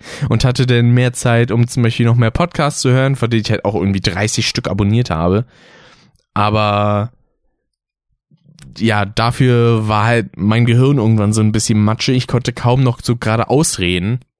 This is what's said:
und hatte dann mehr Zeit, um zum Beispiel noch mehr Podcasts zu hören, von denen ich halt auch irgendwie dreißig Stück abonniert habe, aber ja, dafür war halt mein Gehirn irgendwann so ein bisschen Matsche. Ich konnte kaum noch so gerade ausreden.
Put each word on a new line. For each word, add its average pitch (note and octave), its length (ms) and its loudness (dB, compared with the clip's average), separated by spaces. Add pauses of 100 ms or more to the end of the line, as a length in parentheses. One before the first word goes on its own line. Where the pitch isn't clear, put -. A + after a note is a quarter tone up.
(280)
und A2+ 160 0
hatte B2 220 0
dann A#2+ 240 2
mehr B2 220 2
Zeit, A#2 400 0
um A#2 160 0
zum B2 160 -2
Beispiel A2+ 200 0
noch A#2 120 2
mehr A2+ 160 2
Podcasts E3 480 -2
zu C3 100 0
hören, C3+ 240 2
von A#2 160 -2
denen A2+ 120 0
ich A2 100 -4
halt - 120 -4
auch G2+ 120 -2
irgendwie G2 240 0
dreißig G#2 480 -2
Stück - 180 -4
abonniert G#2 440 0
habe, F2+ 360 0 (880)
aber G#2 800 0 (1600)
ja, G#2 300 0
dafür A#2 840 0
war G#2+ 160 0
halt A#2 320 0
mein A2 280 2
Gehirn B2+ 340 4
irgendwann G#2+ 340 2
so A2 80 0
ein G#2+ 100 2
bisschen G#2+ 320 0
Matsche. A2 300 0
Ich B2+ 160 -2
konnte A#2+ 240 -2
kaum B2+ 320 0
noch - 180 -2
so A#2+ 140 -2
gerade A2+ 320 -2
ausreden. G2+ 720 0 (200)